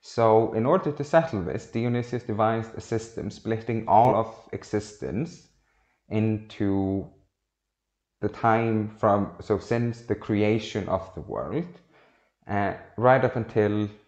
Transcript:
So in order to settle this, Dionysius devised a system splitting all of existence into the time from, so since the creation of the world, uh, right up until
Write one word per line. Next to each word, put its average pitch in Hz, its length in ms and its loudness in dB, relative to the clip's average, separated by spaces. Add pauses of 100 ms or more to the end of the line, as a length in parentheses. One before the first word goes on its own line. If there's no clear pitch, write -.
So 113 520 4
in 113 140 0
order 160 260 2
to 147 100 -6
settle 160 400 2
this, 82 240 -6
Dionysius 120 560 -2
devised 110 540 -2
a 113 40 -10
system - 480 -6
splitting 110 600 -4
all 110 260 6
of 110 140 0 (240)
existence - 960 -6 (600)
into 101 1000 -2 (1120)
the 104 80 -4
time 113 680 0
from, 101 420 2
so 104 180 0
since 120 440 -2
the - 120 -2
creation 104 760 -2
of - 260 -4
the 76 80 -10
world, 78 440 -6 (800)
uh, 101 280 -2 (220)
right 127 280 6
up 120 100 0
until 104 540 0 (200)